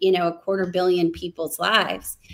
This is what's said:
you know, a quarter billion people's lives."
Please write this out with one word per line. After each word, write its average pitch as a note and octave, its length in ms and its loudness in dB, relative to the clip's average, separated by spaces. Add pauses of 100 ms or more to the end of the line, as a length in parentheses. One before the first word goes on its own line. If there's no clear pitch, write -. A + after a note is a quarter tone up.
you F#3+ 120 4
know, F3 160 2
a E3+ 100 -4
quarter G3 280 -2
billion F3+ 460 2
people's E3 460 -8
lives." F#3 580 -2 (180)